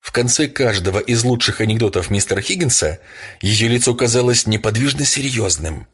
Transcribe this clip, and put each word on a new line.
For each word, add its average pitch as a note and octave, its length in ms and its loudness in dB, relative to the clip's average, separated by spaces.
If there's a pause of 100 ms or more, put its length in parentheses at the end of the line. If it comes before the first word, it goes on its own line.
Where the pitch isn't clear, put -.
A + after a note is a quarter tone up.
В - 120 -16
конце B2 360 0
каждого G2+ 500 0
из A#2 260 0
лучших A#2 380 0
анекдотов A2 480 0
мистера G2+ 320 0
Хиггинса C#3 580 -2 (400)
ее G#2+ 280 2
лицо A#2+ 260 2
казалось B2 520 2
неподвижно A2+ 600 0
серьезным F2+ 880 -2